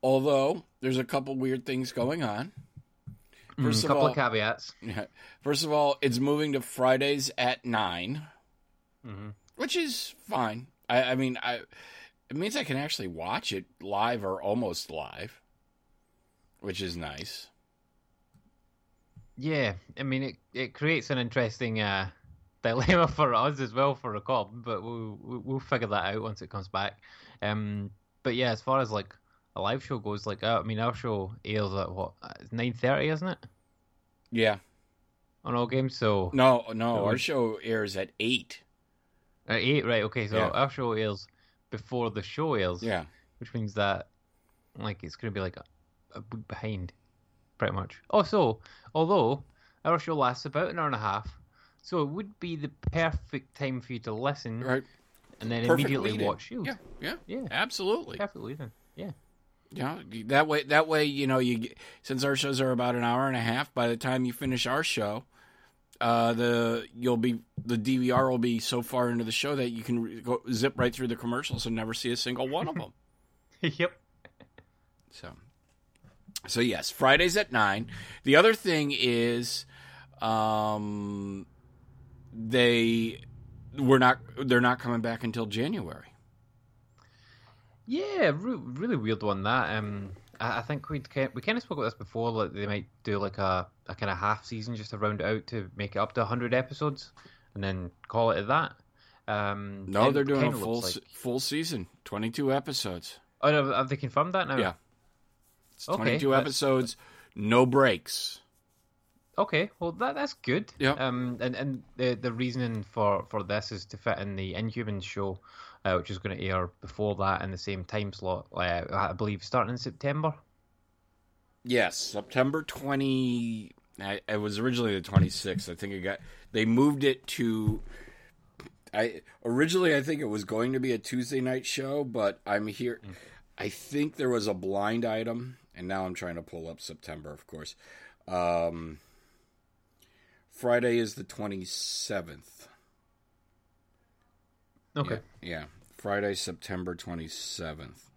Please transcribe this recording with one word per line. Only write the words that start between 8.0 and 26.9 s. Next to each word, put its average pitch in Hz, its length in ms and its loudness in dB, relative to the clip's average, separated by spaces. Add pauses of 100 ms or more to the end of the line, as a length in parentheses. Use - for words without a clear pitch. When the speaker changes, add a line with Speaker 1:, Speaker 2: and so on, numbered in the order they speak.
Speaker 2:
Mm-hmm. 104 220 -10 (280)
Speaker 1:
which 277 180 -2
is 302 380 -4 (160)
fine. 120 380 -2 (220)
I, 127 220 6
I 131 40 2
mean, 131 280 0
I, 123 120 -2 (760)
it 127 80 -8
means 214 180 -2
I 285 80 -2
can 139 140 -2
actually 139 320 -4
watch 85 420 -4
it 95 140 -4 (160)
live 101 420 0
or 95 180 -2
almost 101 480 0
live, 78 520 -10 (1200)
which 95 200 -4
is 87 160 -4
nice. - 500 -10 (1900)
Speaker 2:
Yeah, 135 360 2 (260)
I 139 40 -4
mean, 131 200 0
it, 131 120 -6 (180)
it 123 200 -6
creates 151 360 0
an 139 80 2
interesting, 117 640 0
uh, 98 280 0 (260)
<laughs> - 280 -20
dilemma 135 460 6
for 139 240 4
us 135 260 2
as 117 140 -4
well 139 200 4
for 127 180 -6
recording, 107 520 -2
but 110 180 -4
we'll, 113 400 -8
we'll, 120 220 -10
we'll 135 160 -4
figure 117 280 0
that 98 280 0
out 110 60 -4
once 110 200 -8
it - 80 -14
comes 95 200 -8
back. 101 280 -2 (440)